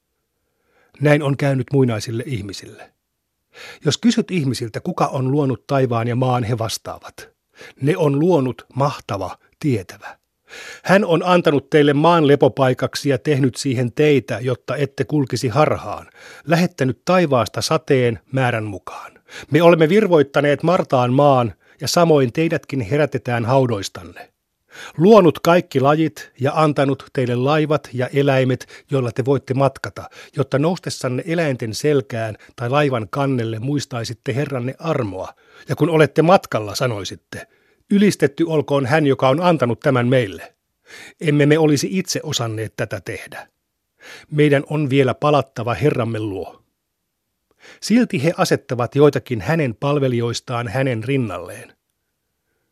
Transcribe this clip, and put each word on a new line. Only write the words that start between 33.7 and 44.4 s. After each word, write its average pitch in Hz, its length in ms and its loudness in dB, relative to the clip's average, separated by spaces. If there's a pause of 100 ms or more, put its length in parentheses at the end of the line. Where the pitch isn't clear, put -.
Herranne 131 440 -6
armoa. 107 540 -6 (360)
Ja 139 60 -2
kun - 140 0
olette 156 320 2
matkalla, 127 540 2
sanoisitte, 104 720 -8 (460)
'Ylistetty 185 540 2
olkoon 143 380 -2
hän, 147 220 2
joka 131 220 2
on 147 120 0
antanut 139 380 0
tämän 123 280 0
meille.' 113 480 -2 (640)
Emme 147 240 2
me 151 140 4
olisi 151 320 2
itse 185 320 -4
osanneet 110 520 -6
tätä 107 260 -8
tehdä. - 460 -14 (840)
Meidän 147 380 2